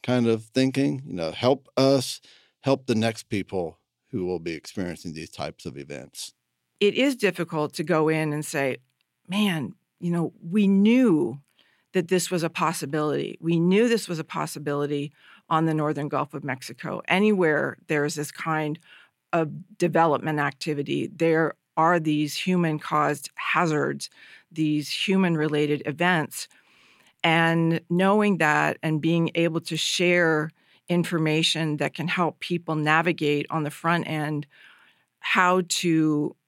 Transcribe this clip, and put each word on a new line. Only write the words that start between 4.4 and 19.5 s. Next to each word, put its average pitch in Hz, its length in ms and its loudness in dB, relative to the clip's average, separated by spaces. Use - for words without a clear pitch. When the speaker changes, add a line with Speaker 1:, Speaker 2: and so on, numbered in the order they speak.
Speaker 1:
experiencing 85 600 -8
these 78 160 -12
types - 360 -10
of 69 120 -12
events. 71 560 -14
Speaker 2:
It 202 140 2
is 262 240 0
difficult 165 560 -2
to 175 100 -6
go 156 240 2
in 156 240 0
and 151 140 -4
say, 139 320 -2
"Man, 175 460 -2
you 170 120 -4
know, 170 200 -2
we 190 260 2
knew 196 760 4
that 175 160 0
this 180 240 0
was 165 120 -2
a 165 60 -2
possibility. 151 920 -2
We 165 180 0
knew 196 300 4
this 226 180 0
was 165 120 -6
a 165 40 -8
possibility 147 880 -6
on 160 160 2
the 160 80 0
northern 151 340 -2
Gulf 139 260 -4
of 143 120 -12
Mexico. - 640 -10
Anywhere 170 680 2
there 147 180 0
is 151 100 -4
this 151 160 -8
kind 156 480 -4
of 160 180 0